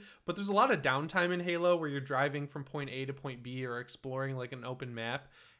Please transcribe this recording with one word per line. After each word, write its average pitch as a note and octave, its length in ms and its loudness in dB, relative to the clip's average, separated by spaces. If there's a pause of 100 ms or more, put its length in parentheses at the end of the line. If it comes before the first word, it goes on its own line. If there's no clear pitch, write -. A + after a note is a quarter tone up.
(260)
but E3+ 100 -2
there's G3+ 120 -4
a G3+ 60 0
lot B3 180 8
of D#3+ 100 4
downtime D#3 500 2
in F3+ 80 2
Halo F3 360 4
where D#3+ 120 0
you're C#3 140 -2
driving C#3+ 460 0
from C#3+ 160 -8
point C#3+ 260 -6
A C3 160 -4
to C3+ 80 -4
point C3 300 -8
B B2+ 200 -6
or A#2+ 160 -4
exploring, C3 580 -6
like, B2+ 160 -6
an A#2+ 120 -10
open B2+ 300 -6
map. A#2 320 -4 (320)